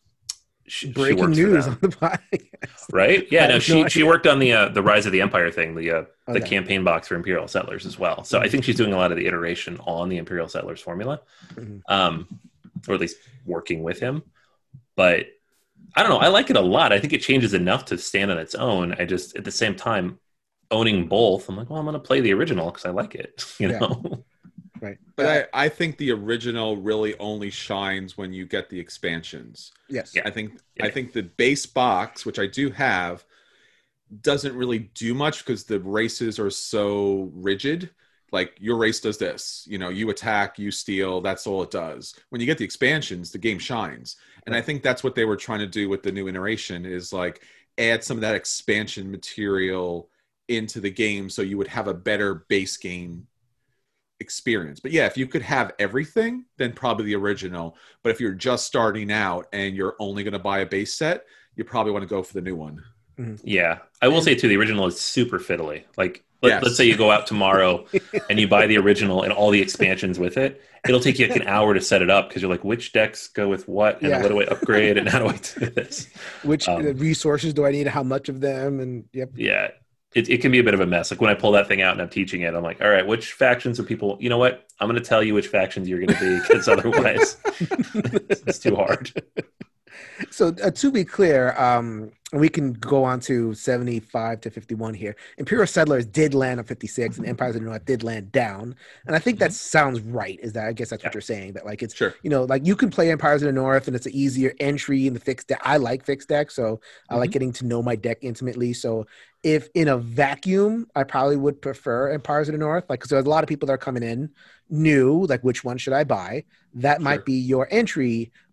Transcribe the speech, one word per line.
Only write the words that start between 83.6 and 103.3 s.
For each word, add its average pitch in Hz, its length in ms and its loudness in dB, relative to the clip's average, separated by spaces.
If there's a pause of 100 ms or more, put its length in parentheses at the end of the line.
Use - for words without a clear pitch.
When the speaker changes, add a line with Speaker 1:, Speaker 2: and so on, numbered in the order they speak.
Speaker 1:
are 117 60 -4
people, 104 360 -4
you 123 80 -2
know 120 100 2
what? 127 280 2 (140)
I'm 104 80 0
gonna 120 120 0
tell 113 220 4
you 107 120 2
which 101 120 2
factions 95 420 0
you're 90 160 -2
gonna 95 140 2
be 92 300 0
'cause - 180 6
otherwise - 720 2 (120)
<laughs> - 120 -4 (880)
it's - 120 -2
too 107 160 2
hard." 101 380 0 (1200)
Speaker 2:
So, 170 320 2
uh, 196 80 2
to 277 200 0
be 220 140 2
clear, 139 540 2
um, 120 520 0 (220)
we 151 160 4
can 143 260 -2
go 135 300 2
on 127 160 0
to 120 340 -2
seventy-five 117 880 -4
to 113 80 -10
fifty-one 113 440 -8
here. 104 200 -10 (220)
Imperial 208 300 0
Settlers 147 400 2
did 151 280 2
land 131 260 0
on 113 40 -10
fifty-six, 117 540 -6
and 117 80 -8
Empires 123 300 -4
of 110 60 -6
the 113 60 -8
North 110 160 -10
did 123 180 -2
land 110 300 -8
down. 117 420 -2 (320)
And 160 80 0
I 160 40 4
think 208 220 0
that 170 100 4
Speaker 1:
Mm-hmm. - 40 -10
Speaker 2:
sounds 139 460 2
right, 107 420 -6
is 110 120 -8
that, 107 120 -6
I 117 60 -4
guess 113 180 -8
that's 113 140 -8
what - 80 -6
Speaker 1:
Yeah. - 40 -8
Speaker 2:
you're 104 60 -8
saying, 101 320 -8
that, 95 120 -14
like, 104 160 -10
it's, 113 120 -8
Speaker 3:
Sure. 101 280 -2
Speaker 2:
you 160 80 -4
know, 135 140 2
like, 131 220 0
you 196 80 4
can 226 160 2
play 165 200 2
Empires 147 320 2